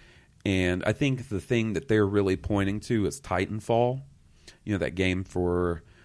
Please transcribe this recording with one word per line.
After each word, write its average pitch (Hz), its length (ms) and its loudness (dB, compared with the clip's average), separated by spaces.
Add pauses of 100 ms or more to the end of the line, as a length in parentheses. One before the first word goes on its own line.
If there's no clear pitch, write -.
(460)
And 92 400 2
I 110 80 2
think 131 360 -2
the 95 120 -4
thing 113 320 -2
that - 140 -4
they're 107 200 4
really 98 300 2
pointing 101 440 -2
to 107 240 0
is - 140 -4
Titanfall, 117 800 0 (640)
you 104 100 -2
know, 98 40 0
that 78 180 -2
game 92 280 0
for, 90 600 0 (220)